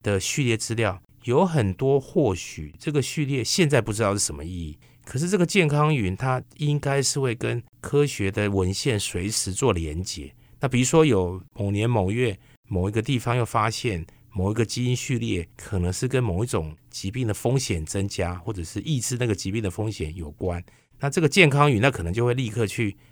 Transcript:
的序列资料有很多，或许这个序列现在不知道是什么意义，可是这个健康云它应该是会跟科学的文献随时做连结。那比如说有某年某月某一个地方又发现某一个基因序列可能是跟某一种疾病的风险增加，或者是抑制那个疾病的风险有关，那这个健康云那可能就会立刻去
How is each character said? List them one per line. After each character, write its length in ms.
的 180
序 240
列 140
资 160
料 260
有 200
很 300
多， 240
或 340
许 460
这 120
个 120
序 200
列 200
现 260
在 100
不 140
知 80
道 120
是 60
什 140
么 100
意 60
义， 300
可 140
是 100
这 80
个 80
健 220
康 280
云 200
它 260
应 220
该 240
是 160
会 160
跟 260
科 220
学 280
的 180
文 240
献 260
随 300
时 240
做 180
连 300
结。 320
那 60
比 120
如 60
说 200
有 360
某 180
年 180
某 220
月 260
某 220
一 20
个 100
地 160
方 200
又 80
发 260
现 340
某 220
一 20
个 120
基 180
因 100
序 240
列 380
可 240
能 120
是 140
跟 160
某 220
一 40
种 280
疾 200
病 160
的 80
风 240
险 280
增 200
加， 300
或 160
者 100
是 200
抑 180
制 180
那 80
个 80
疾 200
病 100
的 80
风 180
险 240
有 180
关， 300
那 100
这 120
个 80
健 200
康 220
云 100
那 80
可 140
能 80
就 140
会 80
立 160
刻 180
去 300